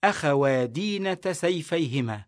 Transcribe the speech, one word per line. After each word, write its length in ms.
أخوا 600
دينة 560
سيفيهما 960